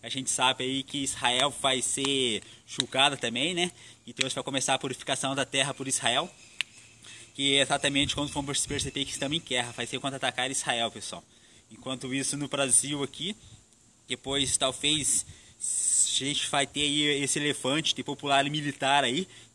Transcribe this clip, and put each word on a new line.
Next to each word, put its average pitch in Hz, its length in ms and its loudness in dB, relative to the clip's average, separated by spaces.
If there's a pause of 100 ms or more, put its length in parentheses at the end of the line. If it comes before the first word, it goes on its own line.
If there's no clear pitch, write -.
A 117 60 -12
gente 127 220 -2
sabe 131 340 2
aí 135 200 -2
que - 160 -6
Israel 127 600 2
vai 131 200 2
ser 135 600 0 (240)
julgada 135 520 2
também, 123 360 -2
né? 175 160 0 (380)
Então 120 180 -2
isso 135 100 -4
vai 131 80 -4
começar 135 320 0
a 131 40 -2
purificação 135 560 -4
da 139 80 0
terra 135 300 0
por 135 120 -8
Israel. 131 480 0 (1000)
Que 139 220 4
é 139 40 6
exatamente 139 540 2
quando 143 160 -2
vamos 139 340 -2
perceber 139 380 -4
que - 80 -6
estamos 139 260 -2
em - 40 -2
guerra, 123 320 -2
vai 120 120 -4
ser 131 140 -6
quando 135 140 -4
atacar 127 360 -2
Israel, 120 400 0
pessoal. - 320 -10 (480)
Enquanto 127 440 -8
isso, 139 240 0
no 143 100 -4
Brasil 139 560 2
aqui, 160 320 -6 (720)
depois 135 500 0
talvez 143 680 0 (340)
a - 640 2
gente 143 260 -2
vai 139 160 4
ter 143 160 -4
aí 147 420 2
esse 139 160 0
elefante 147 540 0
de 131 100 -4
popular 139 460 2
militar 143 540 0
aí, 135 240 0 (280)